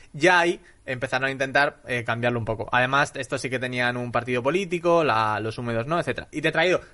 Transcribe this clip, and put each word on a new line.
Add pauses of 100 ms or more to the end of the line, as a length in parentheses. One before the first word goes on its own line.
(120)
ya
ahí (260)
empezaron
a
intentar, (100)
eh,
cambiarlo
un
poco.
Además,
estos
sí
que
tenían
un
partido
político,
la,
los
húmedos
no,
etcétera.
Y
te
he
traído, (140)